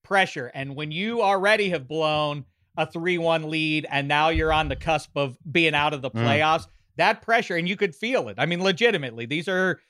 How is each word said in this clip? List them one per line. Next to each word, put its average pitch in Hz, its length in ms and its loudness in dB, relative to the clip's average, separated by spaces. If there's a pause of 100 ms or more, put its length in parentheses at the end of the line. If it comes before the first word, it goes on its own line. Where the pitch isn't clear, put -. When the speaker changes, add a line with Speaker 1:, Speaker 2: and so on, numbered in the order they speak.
Speaker 1:
pressure. 180 500 0
And 139 220 -8
when 151 160 -8
you 214 320 -2
already 202 480 2
have 147 160 -4
blown 151 580 -2 (320)
a 156 140 -2
three 175 280 -2
one 165 320 0
lead 156 380 -2
and 139 200 -2
now 147 220 4
you're 160 220 2
on 156 160 2
the 139 60 -4
cusp - 420 -4
of 139 220 -4 (100)
being 156 280 2
out 151 180 2
of 139 80 -6
the 131 80 -6
Speaker 2:
Mm. 117 140 0
Speaker 1:
playoffs, 151 420 2 (300)
that 214 260 2
pressure, 220 340 0
and 165 100 0
you 190 100 -2
could 196 180 -2
feel 220 340 -2
it. 101 80 -10
I 127 80 0
mean, 175 180 0
legitimately, 170 640 0
these 147 240 -4
are 185 420 0